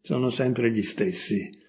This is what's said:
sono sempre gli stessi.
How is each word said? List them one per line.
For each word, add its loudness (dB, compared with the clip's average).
sono 0
sempre 2
gli 2
stessi. -2